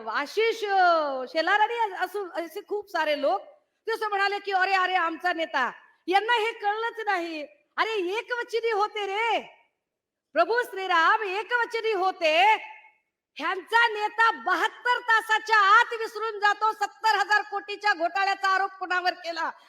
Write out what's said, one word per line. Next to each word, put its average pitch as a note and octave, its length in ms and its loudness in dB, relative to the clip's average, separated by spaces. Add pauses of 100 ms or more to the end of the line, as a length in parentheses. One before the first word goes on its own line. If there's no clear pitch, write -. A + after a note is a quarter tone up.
(120)
आशिष, G#4+ 520 -2
अ, E4 640 2
शेलार F4 320 0
आणि G#4+ 340 0
असं, F#4 360 -6
असे E4 380 -8
खूप G4+ 200 -6
सारे D4+ 320 -2
लोक E4+ 200 2 (460)
ते A4 60 -2
असं A4 160 -2
म्हणाले G4+ 300 0
की G4 140 -8
"अरे, F#4+ 200 2
अरे, F#4 220 2
आमचा E4+ 380 0
नेता, D#4 400 -2 (340)
यांना G4+ 260 2
हे A4+ 200 0
कळलंच A4 520 -4
नाही." E4+ 380 -4 (340)
अरे, G#4 140 0
एकवचनी A4+ 800 -4
होते G#4 360 -2
रे G4+ 340 -2 (920)
प्रभू F#4 300 2
श्रीराम, F#4+ 600 2
एकवचनी A4 680 -2
होते. F#4 640 4 (800)
ह्यांचा F#4+ 540 0
नेता G#4+ 420 0
बहात्तर F#4 720 -2
तासाच्या A4 560 0
आत G#4+ 420 6
विसरून G#4+ 420 -6
जातो G#4 320 0
सत्तर G#4 440 -2
हजार G4+ 260 2
कोटीच्या G4+ 520 -4
घोटाळ्याचा F#4+ 540 0
आरोप F#4+ 220 2 (100)
कुणावर F4+ 320 -2
केला E4 380 -6 (180)